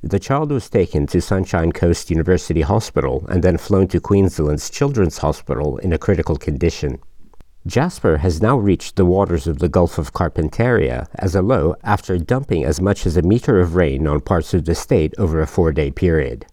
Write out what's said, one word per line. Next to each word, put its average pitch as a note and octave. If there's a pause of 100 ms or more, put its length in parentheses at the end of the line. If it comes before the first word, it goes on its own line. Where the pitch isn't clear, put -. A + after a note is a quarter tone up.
the F#2+
child D3
was C3
taken D#2+
to F2
Sunshine F2+
Coast -
University E2
Hospital C2+
and F#2
then F2
flown F#2+
to F2+
Queensland's E2
Children's B2
Hospital D2
in F2+
a D#2
critical E2
condition. D2 (680)
Jasper A#2
has D2+
now A#2+
reached G2+
the F#2+
waters F2
of E2
the F2
Gulf E2+
of D2+
Carpentaria D#2+
as F2+
a F#2+
low F#2
after G2
dumping F2
as D2+
much G2
as D#2
a F2
meter G#2
of E2+
rain D2+
on D2
parts -
of F2+
the E2+
state E2
over D#2+
a D#2
four-day D#2
period. C#2+